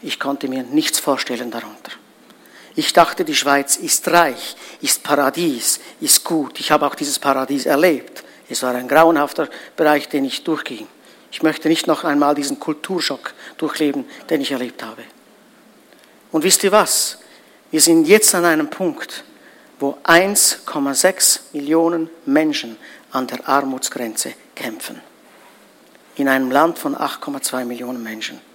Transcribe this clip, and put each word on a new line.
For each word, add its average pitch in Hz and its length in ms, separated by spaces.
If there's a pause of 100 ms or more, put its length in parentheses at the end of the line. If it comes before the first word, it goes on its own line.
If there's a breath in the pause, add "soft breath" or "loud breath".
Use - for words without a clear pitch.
Ich - 160
konnte 139 300
mir 131 140
nichts 147 360
vorstellen 123 520
darunter. - 420 (800 loud breath)
Ich - 180
dachte, 170 320
die 151 100
Schweiz 139 420
ist - 320
reich, 156 480 (240 loud breath)
ist - 220
Paradies, 143 800 (200 loud breath)
ist - 240
gut. 151 360
Ich - 100
habe 151 160
auch 131 80
dieses 147 240
Paradies 135 480
erlebt. 143 560 (260 loud breath)
Es 123 140
war 127 120
ein 127 140
grauenhafter 156 600 (280 loud breath)
Bereich, 151 320
den 139 160
ich - 200
durchging. 127 420 (460 loud breath)
Ich - 100
möchte 156 260
nicht 160 180
noch 156 180
einmal 147 300
diesen 139 260
Kulturschock - 760 (220 loud breath)
durchleben, 143 520 (220 loud breath)
den 151 100
ich 139 120
erlebt 123 300
habe. 113 200 (1300 soft breath)
Und 156 140
wisst 185 200
ihr 190 80
was? - 460 (520 soft breath)
Wir 156 100
sind 160 260
jetzt 208 280
an 175 100
einem 156 240
Punkt, - 560 (560 loud breath)
wo 139 240
eins 190 600
Komma 139 300
sechs - 580
Millionen 160 580 (140)
Menschen 139 520 (340 loud breath)
an 131 160
der - 220
Armutsgrenze 131 880 (200)
kämpfen. - 460 (1160 soft breath)
In 139 120
einem 131 220
Land 160 280
von 143 160
acht - 260
Komma 139 220
zwei 127 220
Millionen 120 380
Menschen. 110 380 (140)